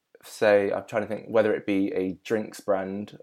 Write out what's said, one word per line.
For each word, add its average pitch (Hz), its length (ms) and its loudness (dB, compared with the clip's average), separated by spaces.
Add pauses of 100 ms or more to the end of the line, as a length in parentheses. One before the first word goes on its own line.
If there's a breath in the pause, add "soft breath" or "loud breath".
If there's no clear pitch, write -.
(240)
say, 101 480 2
I'm 98 140 -4
trying 110 180 -4
to 101 40 -8
think 101 200 -8
whether 107 260 2
it - 120 -4
be 98 280 2
a 95 300 -2
drinks - 360 -4
brand 98 640 -4